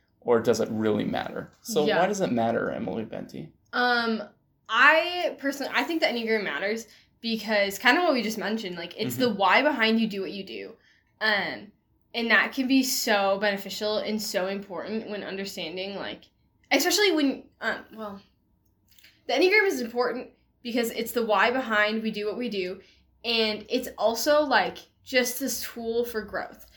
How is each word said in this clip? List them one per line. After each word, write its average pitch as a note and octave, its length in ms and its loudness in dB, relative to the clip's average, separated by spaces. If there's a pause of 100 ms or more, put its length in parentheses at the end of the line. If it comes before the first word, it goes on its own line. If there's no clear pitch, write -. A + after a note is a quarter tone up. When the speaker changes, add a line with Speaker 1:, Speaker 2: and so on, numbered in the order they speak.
(220)
Speaker 1:
or, A#2 180 4
"Does A2+ 220 2
it - 100 -2
really G#2+ 320 2
matter?" - 480 -6 (100)
So D#3 240 0
Speaker 2:
Yeah. F#3+ 140 2
Speaker 1:
why F#3 80 4
does G3+ 140 -4
it D3 100 0
matter, A2+ 400 0
Emily A2 320 -6
Benty? - 460 -12 (240)
Speaker 2:
Um, A#3+ 500 0 (460)
I D#4+ 720 4
personally, C#4 360 -4
I B3 80 2
think D#4+ 180 -2
the D4+ 60 6
Enneagram A3 360 0
matters F#3+ 440 -4 (340)
because G#3 560 0
kind B3+ 200 4
of F4+ 80 2
what D4+ 80 4
we A#3+ 100 0
just A3 140 -4
mentioned, G3 400 -6
like, F3 200 -10
it's - 180 -4
Speaker 1:
Mm-hmm. C4 80 0
Speaker 2:
the B3 100 4
why G3 280 6
behind A3+ 380 4
you A3 80 2
do G3 140 -6
what D#3 100 -6
you G3 120 -8
do. C3+ 280 -10 (500)
Um, G3 500 -2 (440)
and A3+ 160 -2
that G#3 220 4
can B3+ 140 0
be C4+ 140 6
so G3+ 580 2
beneficial G#3 580 -2
and G#3+ 240 -2
so F#3 260 -2
important G3+ 600 -6
when G3+ 140 -8
understanding, F#3+ 760 -8
like, A2 240 -10 (500)
especially F4 400 4
when, D4 320 0 (160)
um, A3 200 -4 (160)
well, G3+ 260 -12 (1040)
the B3+ 60 -2
Enneagram F#4+ 340 6
is C4+ 140 0
important A#3+ 480 -4 (340)
because A#3 280 0
it's A3+ 200 -4
the A#3 140 -2
why G#3 260 4
behind A3 520 0
we A3 60 -2
do G#3 160 -4
what G3+ 120 -4
we B3 120 -4
do. F#3+ 300 -6 (480)
And A3 420 0
it's C4 200 -2 (100)
also, A#3 420 4
like, G#3+ 380 2 (260)
just B3+ 340 0
this B3+ 220 -4
tool A#3 440 -2
for A3+ 180 -6
growth. - 420 -8 (120)